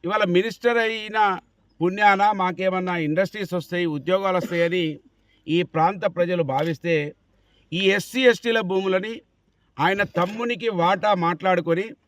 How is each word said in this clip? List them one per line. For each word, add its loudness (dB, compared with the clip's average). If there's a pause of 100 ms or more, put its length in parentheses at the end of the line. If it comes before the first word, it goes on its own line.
ఇవాళ 2
మినిస్టర్ 2
అయిన 0 (440)
పుణ్యాన 2
మాకేమన్నా -2
ఇండస్ట్రీస్ -2
వస్తాయి, -4
ఉద్యోగాలు 0
వస్తాయని -2 (480)
ఈ 0
ప్రాంత 0
ప్రజలు 0
భావిస్తే, -2 (580)
ఈ 2
ఎస్సీ -2
ఎస్టీల 4
భూములని -2 (580)
ఆయన 2
తమ్మునికి -2
వాటా 2
మాట్లాడుకొని 0 (180)